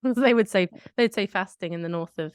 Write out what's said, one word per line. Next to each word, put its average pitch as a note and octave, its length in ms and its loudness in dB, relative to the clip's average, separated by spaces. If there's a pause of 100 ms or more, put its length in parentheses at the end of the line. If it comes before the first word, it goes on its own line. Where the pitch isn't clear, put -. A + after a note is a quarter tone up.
They B3 300 2
would A3+ 160 4
say, F3+ 200 2 (280)
they'd A#3 160 2
say G#3 140 -4
fasting F#3 460 -6
in E3+ 80 -8
the E3+ 80 -6
north E3+ 280 -8
of D#3 180 -8